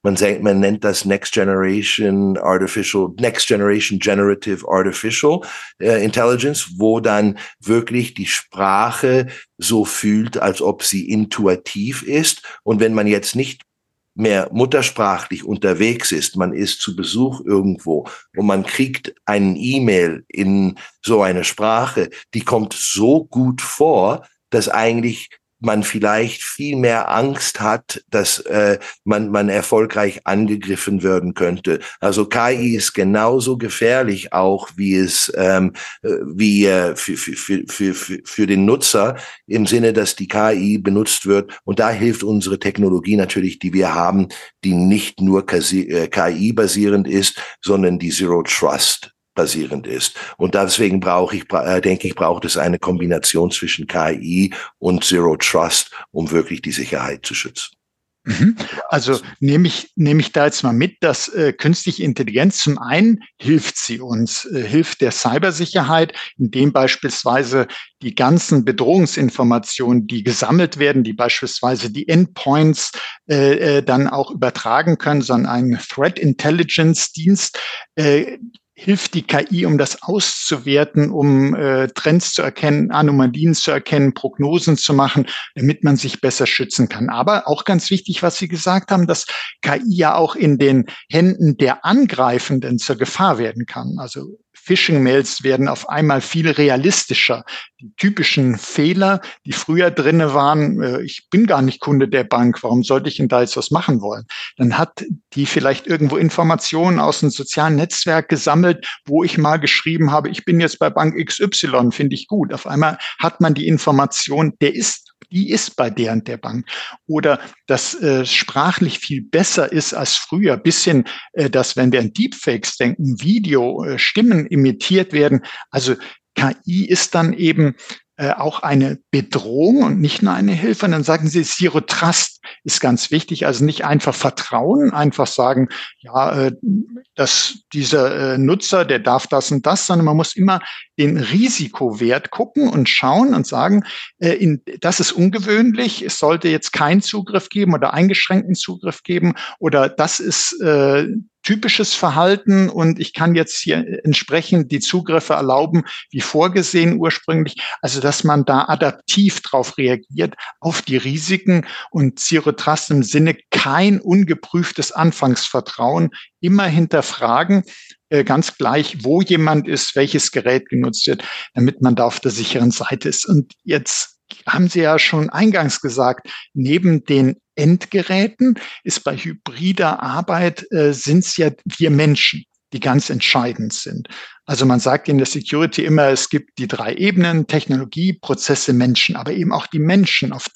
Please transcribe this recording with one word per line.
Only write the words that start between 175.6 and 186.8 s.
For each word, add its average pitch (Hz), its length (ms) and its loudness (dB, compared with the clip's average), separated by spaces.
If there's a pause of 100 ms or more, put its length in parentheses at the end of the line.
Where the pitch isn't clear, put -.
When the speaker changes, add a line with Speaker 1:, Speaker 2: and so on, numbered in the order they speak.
Speaker 2:
gesagt, 127 480 -2 (240)
neben 151 520 2
den 135 320 2 (200)
Endgeräten 190 1000 2 (260)
ist - 200 -4
bei 143 120 -4
hybrider 165 840 -2
Arbeit, 170 680 -2
äh, 151 220 4
sind's 151 440 0
ja 156 140 2 (140)
wir - 260 -2
Menschen, 147 540 2 (280)
die 127 80 -8
ganz 139 300 0
entscheidend 120 640 -2
sind. - 340 -10 (380)
Also 135 180 -2
man 123 160 4
sagt 135 280 0
in 143 100 2
der 131 80 2
Security 151 580 -2
immer, 156 240 4
es 135 220 0
gibt - 280 -4
die 127 100 -6
drei 113 260 -6